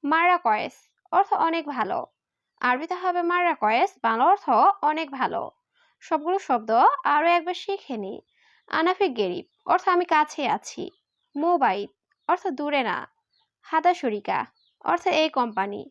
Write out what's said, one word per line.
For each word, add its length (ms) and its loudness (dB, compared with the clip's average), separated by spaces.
মারা 340 2
কয়েস 380 -2
অর্থ 220 2
অনেক 340 0
ভালো। 320 -4
আরবিতে 340 -2
হবে 260 -2
মারা 340 0
কয়েস, 340 2
বাংলা 220 2
অর্থ 200 2
অনেক 300 -2
ভালো। 300 -4
সবগুলো 360 -2
শব্দ 320 -2
আরও 240 2
একবার 280 0
শিখে 420 -8
নিই। 220 -10
আনাফি 400 0
গেরিব 360 -4
অর্থ 240 0
আমি 160 2
কাছে 420 0
আছি। 360 -6
মুবাইদ 540 0
অর্থ 180 0
দূরে 360 -2
না। 140 -4
হাদা 280 2
শরিকা 460 -4
অর্থ 220 0
এই 220 2
কোম্পানি। 600 -4